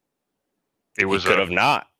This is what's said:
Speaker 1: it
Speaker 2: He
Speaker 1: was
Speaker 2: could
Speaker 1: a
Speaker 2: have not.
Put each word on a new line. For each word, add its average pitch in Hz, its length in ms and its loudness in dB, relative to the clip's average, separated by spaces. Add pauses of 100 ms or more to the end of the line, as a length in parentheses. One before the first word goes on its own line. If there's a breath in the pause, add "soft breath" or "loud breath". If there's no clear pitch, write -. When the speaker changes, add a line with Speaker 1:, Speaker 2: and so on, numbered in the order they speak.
(1000)
Speaker 1:
it 101 40 0
Speaker 2:
He - 20 0
Speaker 1:
was 95 200 -2
Speaker 2:
could 90 120 2
Speaker 1:
a 90 40 0
Speaker 2:
have 87 100 -4
not. 110 380 0 (120)